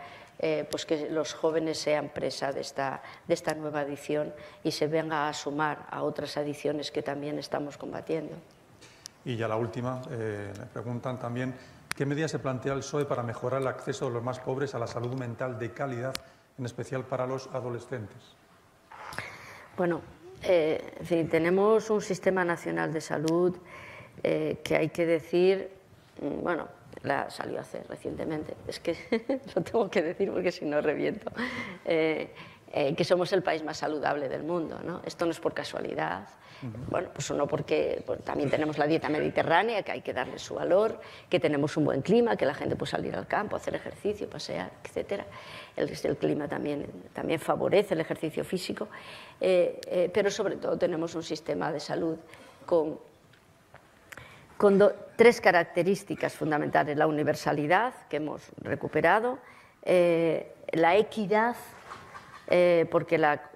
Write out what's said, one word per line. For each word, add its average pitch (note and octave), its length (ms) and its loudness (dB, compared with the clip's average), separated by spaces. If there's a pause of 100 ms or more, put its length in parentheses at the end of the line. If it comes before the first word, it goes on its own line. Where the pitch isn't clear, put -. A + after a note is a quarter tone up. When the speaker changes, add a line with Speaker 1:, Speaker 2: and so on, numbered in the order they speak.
(380)
Speaker 1:
eh, D3+ 320 0
pues, D3 140 -6
que D3+ 260 0
los D#3 220 -2
jóvenes D#3+ 460 0
sean D3 320 0
presa C#3 420 -2
de - 80 -4
esta, C3+ 420 -4 (240)
de F3 80 4
esta D#3+ 200 -2
nueva D3+ 260 -4
adicción D3 540 -2 (280)
y D#3+ 80 0
se D3+ 160 0
venga D#3 420 0
a D3+ 40 -2
sumar D3 580 -2
a C#3 120 -6
otras D3 340 -4
adicciones D3 560 -2
que D3 100 -2
también C#3+ 360 -4
estamos C#3+ 380 -6
combatiendo. D#3 600 -6 (880)
Speaker 2:
Y B2+ 120 -4
ya A2+ 120 -2
la G#2+ 80 0
última, B2 540 -2
eh, G#2 460 -4
le A2 100 -12
preguntan A#2+ 520 -6
también, B2+ 360 -4 (420)
¿qué C#3+ 80 0
medidas D3 260 0
se D3+ 80 -4
plantea C3 360 -2
el C3+ 80 -4
psoe D3 240 -2
para C3 160 -2
mejorar B2 400 -2
el C3 60 0
acceso - 380 -4
de B2+ 60 -2
los A#2+ 100 -4
más B2 160 -4
pobres C3 360 -4
a B2+ 40 -4
la A#2 80 -2
salud A#2+ 280 -4
mental B2+ 440 -6
de A#2 140 -6
calidad, C3 420 -4 (440)
en B2+ 80 -4
especial B2+ 380 -6
para B2+ 220 -4
los C3 220 -6
adolescentes? A#2+ 880 -8 (1400)
Speaker 1:
Bueno, F3 260 0 (400)
eh, D#3+ 580 2
en E3 60 -10
fin, E3 220 2
tenemos F#3+ 600 4
un G#3+ 100 2
sistema F#3 440 2
nacional E3 480 -2
de D#3 80 -2
salud, D#3+ 560 2 (640)
eh, D#3 400 0
que D#3 140 2
hay D#3 140 2
que E3+ 160 0
decir, F3 640 4 (500)
mm, C#3+ 220 -4
bueno, E3+ 260 -2 (340)
la C#3 280 -2
salió - 280 -6
a - 20 -6
hacer - 280 -12
recientemente, D#3 640 -6 (120)
es - 140 -8
que E3 160 -4 (140)
<laughs> B3 440 -2
lo F3+ 80 2
tengo G#3 280 0
que F#3+ 120 2
decir F3+ 300 0
porque F#3 180 0
si - 140 -6
no D3 160 2
reviento, D3 500 0 (540)
eh, D#3+ 460 2 (420)
eh, D3 220 2
que F3 100 2
somos F3+ 280 4
el F#3+ 100 4
país D#3 200 0
más D#3 160 -8
saludable D3 500 0
del C#3 140 -4
mundo, E3 420 -4
¿no? E3+ 200 -6
Esto E3 200 -4
no E3+ 60 2
es D#3+ 100 -4
por D#3 120 -2
casualidad. - 720 -4 (360)
Speaker 2:
Ujú. B2 280 -8
Speaker 1:
Bueno, F3+ 220 -2
pues - 180 -8
uno C#3+ 160 2
porque, D3+ 600 0
pues, - 180 -4
también D3 240 0
tenemos D3+ 300 0
la D3 80 4
dieta D3+ 240 2
mediterránea, D#3 720 2
que - 100 -6
hay B2+ 80 -6
que - 140 -6
darle - 240 -4
su - 160 -10
valor, F#3+ 440 4 (300)
que F3+ 100 2
tenemos D3 380 2
un D#3 80 4
buen C3+ 160 2
clima, A3 340 4
que C#3 120 2
la C#3 80 2
gente C#3+ 220 -2
puede - 140 -4
salir - 240 -2
al - 120 -6
campo, - 300 -2
hacer - 180 -6
ejercicio, - 540 -4
pasear, - 420 -6 (120)
etcétera. - 440 -6 (500)
El, D3+ 140 0
el D3+ 260 -2
clima D3 320 0
también, D3 380 -4 (260)
también - 280 -2
favorece D#3 520 4
el D#3+ 80 0
ejercicio D#3 420 -2
físico, F#3+ 460 -4 (500)
eh, F3+ 480 4
eh, F3+ 260 2
pero G3+ 180 4
sobre G3 260 -2
todo D#3+ 220 -2
tenemos E3 360 0
un D#3+ 80 -4
sistema D#3 480 -4
de D3 80 -4
salud D#3+ 380 -2 (480)
con, D#3+ 340 2 (1600)
con G3 220 8
do-, G3+ 160 8 (200)
tres A#3 280 8
características E3+ 920 4
fundamentales. D3+ 640 2
La D3+ 100 4
universalidad, D3+ 840 2 (160)
que - 80 -4
hemos D3 260 -6 (200)
recuperado, F3+ 760 2 (440)
eh, E3+ 720 4 (180)
la E3 240 6
equidad, A3 580 2 (920)
eh, F3 440 8
porque E3 260 4
la, D3 380 4